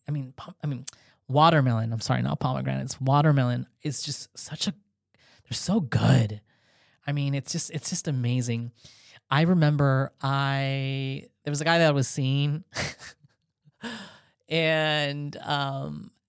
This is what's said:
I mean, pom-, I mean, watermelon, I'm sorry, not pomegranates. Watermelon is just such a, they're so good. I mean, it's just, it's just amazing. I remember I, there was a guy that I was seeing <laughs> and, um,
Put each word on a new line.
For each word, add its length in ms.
I 40
mean, 240
pom-, 280
I 40
mean, 180
watermelon, 680
I'm 80
sorry, 200
not 180
pomegranates. 600
Watermelon 680
is 220
just 340
such 300
a, 40
they're 800
so 280
good. 640
I 60
mean, 220
it's 180
just, 200
it's 180
just 180
amazing. 640
I 140
remember 680
I, 1040
there 80
was 100
a 40
guy 140
that 80
I 40
was 160
seeing 560
<laughs> 800
and, 880
um, 720